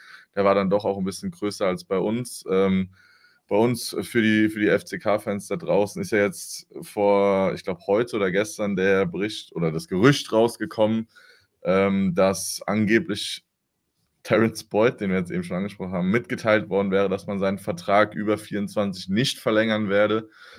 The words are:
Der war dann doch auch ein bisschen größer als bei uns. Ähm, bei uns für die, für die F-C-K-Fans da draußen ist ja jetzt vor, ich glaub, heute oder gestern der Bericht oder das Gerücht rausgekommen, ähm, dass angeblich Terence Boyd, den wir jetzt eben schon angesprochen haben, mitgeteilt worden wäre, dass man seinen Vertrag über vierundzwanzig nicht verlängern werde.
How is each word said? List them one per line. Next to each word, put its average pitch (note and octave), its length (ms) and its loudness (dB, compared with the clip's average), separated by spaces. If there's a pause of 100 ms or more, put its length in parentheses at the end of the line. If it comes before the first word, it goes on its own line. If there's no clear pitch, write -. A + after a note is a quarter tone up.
(360)
Der G2 100 2
war G2 80 6
dann G2 160 2
doch G#2 160 2
auch G2 140 -2
ein F#2+ 40 -4
bisschen F#2+ 280 -6
größer G#2 340 -4
als F2+ 180 -2
bei F#2+ 140 -2
uns. G#2+ 500 -4
Ähm, F#2+ 440 2 (560)
bei G2+ 80 -2
uns A#2 480 0
für A2+ 180 0
die, G#2+ 280 4
für G#2+ 100 -8
die G#2 80 2
F-C-K-Fans G2+ 800 -2
da G2+ 80 -4
draußen F#2 480 0
ist F2+ 80 -8
ja G#2+ 80 2
jetzt - 480 -4 (140)
vor, G2+ 760 2
ich - 80 -12
glaub, - 240 -8
heute A2+ 300 0
oder G2 120 0
gestern G2+ 460 -2
der F#2+ 320 2
Bericht F#2+ 480 -8
oder E2 160 -2
das E2 160 -6
Gerücht B2+ 440 2
rausgekommen, A2+ 760 0 (560)
ähm, G2 500 2
dass F#2+ 540 0
angeblich G#2 760 0 (840)
Terence A2+ 400 2
Boyd, A#2 360 2
den G2 120 -2
wir F#2 80 0
jetzt F2 100 -4
eben F2 140 -4
schon F2+ 140 -6
angesprochen F#2+ 340 -8
haben, F#2 180 -2
mitgeteilt A2 580 0
worden G2 220 0
wäre, G2 200 2
dass F#2 180 -4
man G2+ 100 -4
seinen F#2+ 220 -2
Vertrag G#2 560 0
über G#2 240 -2
vierundzwanzig G2+ 680 -6
nicht G2+ 300 -2
verlängern G#2+ 500 0
werde. G#2 420 2 (300)